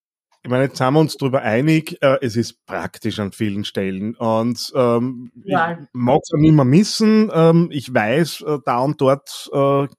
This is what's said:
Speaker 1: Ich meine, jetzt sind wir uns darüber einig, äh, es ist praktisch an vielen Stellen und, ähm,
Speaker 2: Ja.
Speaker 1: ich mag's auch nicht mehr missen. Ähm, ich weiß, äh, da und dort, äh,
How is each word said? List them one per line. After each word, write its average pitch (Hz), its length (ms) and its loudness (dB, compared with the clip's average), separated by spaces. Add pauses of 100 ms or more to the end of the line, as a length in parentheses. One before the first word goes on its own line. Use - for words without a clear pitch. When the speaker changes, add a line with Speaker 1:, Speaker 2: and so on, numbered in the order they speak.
(420)
Speaker 1:
Ich 117 80 -14
meine, 127 140 2
jetzt 135 140 -4
sind 131 160 0
wir 156 80 6
uns - 160 0
darüber 135 240 -2
einig, 156 600 0
äh, 135 200 4
es 113 160 -4
ist - 280 -6
praktisch 95 540 -8
an 98 140 -6
vielen 104 320 -4
Stellen 98 500 -6
und, 113 580 -2
ähm, 123 600 -2 (100)
Speaker 2:
Ja. 170 300 -2
Speaker 1:
ich 151 180 -14
mag's 127 420 0
auch 160 60 0
nicht 156 140 6
mehr 147 100 4
missen. 214 720 2
Ähm, 165 400 4
ich 131 200 -8
weiß, 123 540 0
äh, 147 180 -2
da 123 140 0
und 143 220 -2
dort, - 500 -2
äh, 139 360 0 (120)